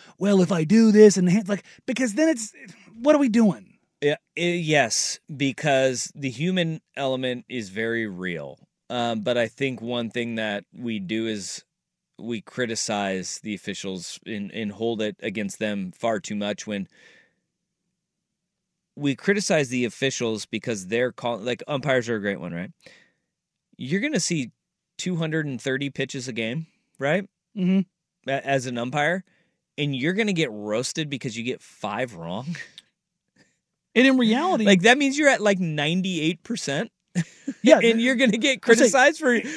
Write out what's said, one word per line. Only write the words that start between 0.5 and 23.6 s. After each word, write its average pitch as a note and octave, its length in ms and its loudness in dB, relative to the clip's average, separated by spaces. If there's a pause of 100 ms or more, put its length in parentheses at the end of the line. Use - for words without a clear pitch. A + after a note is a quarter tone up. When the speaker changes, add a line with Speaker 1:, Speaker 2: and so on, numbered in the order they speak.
Speaker 1:
I E3 140 2
do A3 260 6
this G#3 260 10
and F#3 100 4
the F3 40 4
hand," G3 180 2
like, G3+ 140 -4 (220)
because B3 300 -4
then D#4 120 4
it's, A3+ 240 -2 (500)
what D4 140 6
are - 20 6
we C#4 120 2
doing? G#3+ 480 2 (240)
Speaker 2:
Yeah, D3 160 2 (200)
i-, D#3+ 40 -4
yes, D#3 800 0 (160)
because C3+ 760 0
the C#3 160 -8
human E3 520 -2 (160)
element B2+ 520 -4
is A2 200 -6
very A2+ 380 -4
real. F2 520 -8 (300)
Um, A#2 320 -4
but A#2+ 160 -2
I A#2 100 0
think B2+ 340 -6
one A#2+ 300 -6
thing A#2 240 -6
that G#2 300 -6 (120)
we A2+ 220 -6
do G#2+ 280 -4
is G#2 360 -8 (560)
we A2+ 220 -8
criticize G2+ 1000 -4
the G#2+ 140 -8
officials F#2 720 -10
and, G2+ 260 -8
and G#2+ 220 -8
hold A2 280 -4
it G#2+ 220 -4
against G2+ 340 -6
them G2+ 400 -6
far A2+ 220 -2
too G#2+ 160 -10
much G#2 320 -6
when G2+ 200 -6 (2000)
we C#3+ 200 -2
criticize F3+ 540 0
the B2 160 0
officials A#2 600 -4
because G#2+ 420 -6
they're A#2 260 0
call-, A#2+ 260 -6
like, A#2 280 -6
umpires C3 420 -2
are A#2 80 -2
a G2+ 40 -6
great G2+ 180 -4
one, F2 140 -10
right? F2 180 -8 (1040)